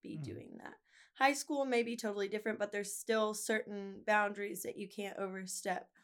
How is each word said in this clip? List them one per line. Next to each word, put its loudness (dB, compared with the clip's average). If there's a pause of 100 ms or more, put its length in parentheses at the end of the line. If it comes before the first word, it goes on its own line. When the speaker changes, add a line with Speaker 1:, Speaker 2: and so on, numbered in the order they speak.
Speaker 1:
be -8
Speaker 2:
Mm. -6
Speaker 1:
doing -8
that. -10 (400)
High 6
school 0
may 4
be 0
totally -2
different, -2
but 0
there's -2
still 2
certain -2
boundaries 4
that -6
you -6
can't -6
overstep. -2 (140)